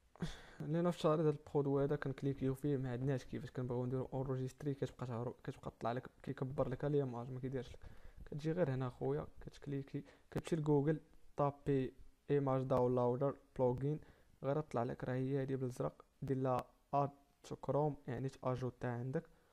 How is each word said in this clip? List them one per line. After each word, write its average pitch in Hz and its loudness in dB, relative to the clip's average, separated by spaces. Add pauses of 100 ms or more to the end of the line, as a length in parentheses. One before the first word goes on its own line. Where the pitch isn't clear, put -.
(600)
اللي 156 0
نفترض 170 4
هاد 160 4
البرودوي 143 2
هذا 143 2
كنكليكيو 135 0
فيه، 143 2
ما 131 -2
عندناش 131 0
كيفاش 123 -8
كنبغيو 123 -2
نديرو 127 -2
اونجستري، 131 -2
كتبقى 131 -4
تعرف، 120 -4 (100)
كتبقى - -10
تطلع 113 -2
لك، 123 -4 (140)
كيكبر 131 -2
لك 131 -2
ليماج، 131 2
ما 127 -8
كيديرش 131 -4
لك. - -14 (460)
كتجي 156 -4
غير 160 2
هنا 127 -2
خويا، 139 -2 (140)
كتكليكي، - -8 (280)
كتمشي - -2
لجوجل، 151 4 (380)
طابي 139 2 (380)
ايماج 135 4
داونلودر 127 4 (200)
بلوغين، 127 2 (440)
غير 143 0
طلع 120 0
لك 131 -4
راه 127 -2
هي 131 0
هادي 135 -2
بالازرق، 131 -4 (160)
دير 131 2
لها 131 2 (280)
اد 139 4 (340)
تو - -10
كروم، 143 0 (120)
يعني 131 -2
تاجوتا 127 -4
عندك 127 -2 (280)